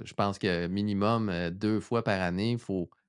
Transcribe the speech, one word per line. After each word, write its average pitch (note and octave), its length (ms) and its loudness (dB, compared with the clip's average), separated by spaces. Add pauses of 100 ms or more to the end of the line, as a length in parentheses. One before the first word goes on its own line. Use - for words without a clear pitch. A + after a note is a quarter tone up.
Je - 80 -16
pense G2+ 260 0
que F2 280 2
minimum, G#2 640 0
euh, F2 200 -2
deux G#2 300 0
fois A#2 240 -2
par G2 160 2
année, F#2 320 0
il A#2+ 60 0
faut, F#2 320 -4 (180)